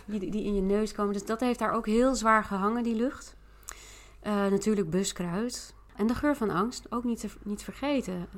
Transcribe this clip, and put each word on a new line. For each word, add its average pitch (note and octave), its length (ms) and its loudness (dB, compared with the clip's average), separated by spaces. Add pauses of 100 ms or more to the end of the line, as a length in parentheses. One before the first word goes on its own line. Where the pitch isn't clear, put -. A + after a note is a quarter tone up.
die, G#3 260 -4
die G#3+ 140 -2
in G#3 100 0
je G3+ 60 2
neus G#3 320 2
komen. G#3 200 -2
Dus G3 140 -4
dat A3 140 -2
heeft B3 180 0
daar G#3+ 140 0
ook A3 140 -2
heel A#3+ 280 4
zwaar A3 300 4
gehangen, G#3 380 0
die A3+ 120 0
lucht. A#3+ 420 -2 (840)
Eh, G#3 120 -4 (140)
natuurlijk G3 440 2
buskruid. F#3 840 -2 (220)
En - 100 2
de A#3+ 80 2
geur D4 220 2
van G#3+ 140 0
angst, G3+ 400 -2
ook A#3+ 140 -2
niet A#3 160 -2
te, G#3+ 80 -6 (140)
niet G#3 200 -6
vergeten. G3+ 640 -2 (120)